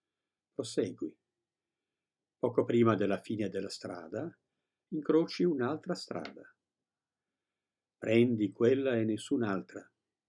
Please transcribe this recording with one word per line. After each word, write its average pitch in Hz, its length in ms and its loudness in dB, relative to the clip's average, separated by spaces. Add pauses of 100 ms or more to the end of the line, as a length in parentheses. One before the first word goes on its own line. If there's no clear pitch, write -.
(520)
Prosegui. - 600 -4 (1300)
Poco 120 260 0
prima 117 300 6
della 98 240 0
fine 104 300 -4
della 98 200 -6
strada, 95 640 -10 (640)
incroci 160 480 0
un'altra 156 520 0
strada. - 600 -12 (1400)
Prendi 110 540 4
quella 131 440 2
e 113 80 2
nessun'altra, 107 840 -4 (380)